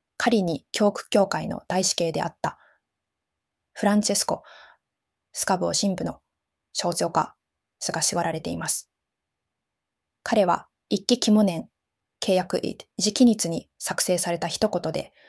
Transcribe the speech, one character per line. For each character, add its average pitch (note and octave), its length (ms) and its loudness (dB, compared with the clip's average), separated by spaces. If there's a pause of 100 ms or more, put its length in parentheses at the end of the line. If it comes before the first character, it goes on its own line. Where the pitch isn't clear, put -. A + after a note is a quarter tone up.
(160)
仮 A3+ 260 2
に E3 300 -4
教 G#3 200 2
区 - 180 -14
教 G3 160 4
会 D#3+ 220 -4
の - 200 -8
大 F#3 160 0
司 - 120 -2
教 E3 160 -2
で - 100 -4
あ - 40 -2
っ - 160 -10
た - 160 -6 (1120)
フ - 140 -4
ラ G3+ 80 4
ン G#3 80 4
チ G#3 100 -2
ェ - 20 -2
ス - 100 -2
コ・ - 180 -4 (920)
ス - 120 -8
カ F#3+ 120 2
ブ F3+ 100 -2
オ E3+ 60 -2
神 G3 220 0
父 - 100 -6
の - 160 -8 (560)
肖 F3 160 -2
像 F3 180 -2
画 - 240 -2 (580)
が D#3+ 100 -4
縛 F3 200 0
ら E3 100 -2
れ D#3+ 80 -6
て E3+ 100 -8
い E3+ 60 -4
ま D#3+ 120 -6
す。 - 220 -6 (1300)
彼 G#3+ 220 2
は F3 220 0 (220)
一 G3 180 -2
騎 B3 240 2
鬼 G#3+ 60 8
門 G#3+ 100 6
年、 E3 220 -4 (520)
契 F#3+ 140 2
約 F3+ 260 0 (380)
時 G3+ 160 0
期 B3+ 100 6
日 A3 240 4
に E3 300 -6
作 - 240 -4
成 F3+ 160 0
さ F3 140 -2
れ E3+ 60 -4
た E3+ 100 -4
一 G#3 200 0
言 E3+ 220 -2
で、 D#3 220 -8 (160)